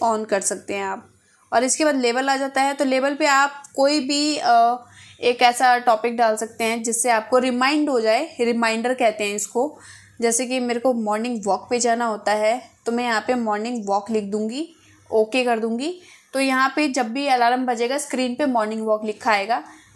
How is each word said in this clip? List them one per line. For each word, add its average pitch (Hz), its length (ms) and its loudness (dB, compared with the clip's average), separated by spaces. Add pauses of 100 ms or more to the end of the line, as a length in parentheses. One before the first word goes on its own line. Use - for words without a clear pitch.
on 220 260 0
कर 196 140 0
सकते 196 320 -6
हैं 196 100 -4
आप। 196 240 -10 (420)
और 233 120 2
इसके 262 220 0
बाद 294 100 2
लेबल 254 340 0
आ 269 80 2
जाता 269 240 -2
है, 277 120 0
तो 285 120 -2
लेबल 262 300 0
पे 302 100 0
आप 277 360 2 (140)
कोई 285 240 2
भी, 294 380 -2
अ, 233 400 4 (440)
एक 240 220 0
ऐसा 247 360 4
टॉपिक 233 380 0
डाल 226 200 2
सकते 226 260 -6
हैं 226 200 -2
जिससे 233 280 -2
आपको 226 280 2
रिमाइंड 262 500 2
हो 247 120 2
जाए, 233 260 2 (140)
रिमाइंडर 233 520 0
कहते 214 300 0
हैं 202 120 -2
इसको। 247 440 -4 (420)
जैसे 233 260 0
कि 254 120 -2
मेरे 240 200 -2
को 254 160 2
मॉर्निंग 220 500 -2
वॉक 190 240 -2
पे 247 100 0
जाना 233 260 0
होता 208 280 -2
है 214 280 0 (240)
तो 233 60 -2
मैं 240 120 0
यहाँ 226 240 0
पे 254 80 2
मॉर्निंग 226 520 -2
वॉक 202 240 0
लिख 214 140 0
दूँगी, 220 420 -4 (420)
ओके 226 360 2
कर 233 140 2
दूँगी। 233 340 -2 (400)
तो 262 60 -2
यहाँ 269 360 2
पे 302 140 2
जब 247 240 -2
भी 285 160 -4
अलार्म 247 360 2
बजेगा 240 340 -2
स्क्रीन 254 360 -2
पे 294 120 -2
मॉर्निंग 220 400 -2
वॉक 214 180 0
लिखा 214 260 -2
आएगा, 214 320 0 (320)